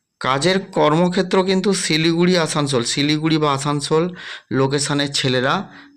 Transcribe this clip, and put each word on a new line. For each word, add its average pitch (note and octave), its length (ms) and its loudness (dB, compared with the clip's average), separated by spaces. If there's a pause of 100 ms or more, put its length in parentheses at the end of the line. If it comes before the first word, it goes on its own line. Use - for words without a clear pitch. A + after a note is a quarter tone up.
(200)
কাজের C#3+ 400 0
কর্মক্ষেত্র F3+ 840 0
কিন্তু F#3+ 300 0
শিলিগুড়ি, E3+ 640 2
আসানসোল, D3 460 0
শিলিগুড়ি D3+ 540 0
বা D3+ 160 2
আসানসোল D3 600 -2 (360)
লোকেশনের C#3 640 0
ছেলেরা C3+ 560 0 (280)